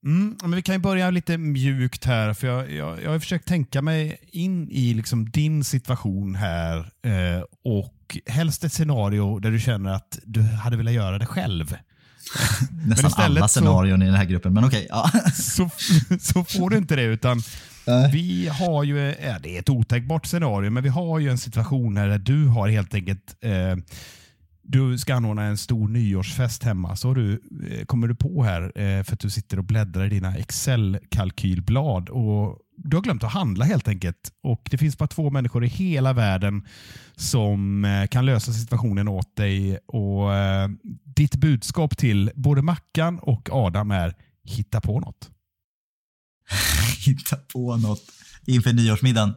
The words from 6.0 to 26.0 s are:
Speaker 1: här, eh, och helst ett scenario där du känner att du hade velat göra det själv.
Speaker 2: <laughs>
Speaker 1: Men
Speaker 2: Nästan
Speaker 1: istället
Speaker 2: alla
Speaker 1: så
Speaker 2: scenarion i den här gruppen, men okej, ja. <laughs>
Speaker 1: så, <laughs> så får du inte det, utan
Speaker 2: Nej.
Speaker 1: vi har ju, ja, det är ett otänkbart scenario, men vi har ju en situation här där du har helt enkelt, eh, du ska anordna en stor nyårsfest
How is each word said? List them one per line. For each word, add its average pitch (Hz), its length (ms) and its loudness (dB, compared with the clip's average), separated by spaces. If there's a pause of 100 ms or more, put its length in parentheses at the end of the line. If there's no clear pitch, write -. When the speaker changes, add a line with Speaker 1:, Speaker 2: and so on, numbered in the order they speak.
Speaker 1:
här, 85 420 -2 (300)
eh, 90 360 0 (220)
och - 520 -4 (100)
helst 151 380 -2
ett 156 80 -2
scenario 104 680 0
där 107 120 0
du 110 100 2
känner 107 300 0
att - 340 -6
du 110 180 0
hade 110 340 0
velat 113 180 0
göra 101 240 0
det 110 80 -4
själv. 95 500 -4 (540)
Speaker 2:
<laughs> - 400 0
Speaker 1:
Men 160 180 -4
Speaker 2:
Nästan 135 220 4
Speaker 1:
istället 95 280 4
Speaker 2:
alla 101 100 4
Speaker 1:
så 123 120 4
Speaker 2:
scenarion 95 420 6
i 92 40 6
den 95 80 4
här 98 100 4
gruppen, 90 280 0
men 110 120 6
okej, 127 260 2
ja. 113 200 0 (120)
<laughs> 160 120 2
Speaker 1:
så, - 360 -2 (240)
<laughs> 175 260 4
så - 240 0
får 190 260 -2
du 220 60 4
inte 165 200 2
det, 131 60 2
utan 117 400 0 (440)
Speaker 2:
Nej. 127 260 4
Speaker 1:
vi 175 360 -2
har 151 360 0
ju, 143 380 -2
ja, 123 200 -6
det 87 140 -10
är 90 40 -8
ett - 80 -2
otänkbart 127 580 0
scenario, 107 440 0
men 123 120 -2
vi 139 60 0
har 160 300 0
ju 147 120 0
en 123 80 0
situation 117 580 -2
här 101 120 2
där 104 100 2
du 139 280 2
har 113 220 4
helt 107 260 0
enkelt, 95 480 -6
eh, 92 340 0 (840)
du 131 360 0
ska 139 160 -2
anordna 110 280 0
en 104 160 -2
stor 110 300 -2
nyårsfest 110 720 -2